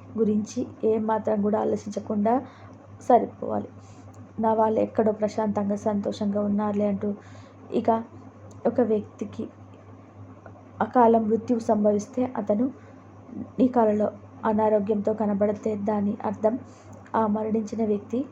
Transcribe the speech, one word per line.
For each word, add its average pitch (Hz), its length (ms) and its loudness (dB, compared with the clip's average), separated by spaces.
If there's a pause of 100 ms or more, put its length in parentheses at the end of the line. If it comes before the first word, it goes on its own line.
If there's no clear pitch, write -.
(160)
గురించి 214 440 0 (240)
ఏమాత్రం 220 580 2
కూడా 208 180 2
ఆలోచించకుండా 214 760 0 (680)
సరిపోవాలి. 107 680 2 (720)
నా 220 120 2
వాళ్ళు 220 280 2
ఎక్కడో 208 320 2
ప్రశాంతంగా 208 640 -2
సంతోషంగా 208 680 -2
ఉన్నారులే 208 460 0
అంటూ 202 200 -2 (680)
ఇక 233 160 2 (760)
ఒక 240 140 0
వ్యక్తికి 214 640 -2 (1400)
అకాల 226 380 6
మృత్యువు 226 440 0
సంభవిస్తే 208 600 0 (140)
అతను 214 280 0 (880)
నీ - 160 2
కలలో 214 400 2 (360)
అనారోగ్యంతో 214 680 2
కనబడితే 208 560 0 (140)
దాని 208 280 0 (120)
అర్థం 214 300 0 (600)
ఆ 220 120 4
మరణించిన 214 580 -2
వ్యక్తి 208 360 -2 (120)